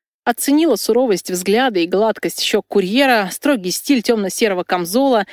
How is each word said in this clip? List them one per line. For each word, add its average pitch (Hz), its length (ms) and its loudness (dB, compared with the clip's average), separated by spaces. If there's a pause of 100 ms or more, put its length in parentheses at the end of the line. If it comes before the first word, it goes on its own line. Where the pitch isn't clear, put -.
(260)
Оценила 285 500 2
суровость 220 540 0
взгляда 196 500 0
и 165 60 0
гладкость 190 540 -2
щёк - 260 0
курьера, 208 640 2
строгий 202 400 -2
стиль 254 300 0
тёмно-серого 202 640 -2
камзола, 196 680 0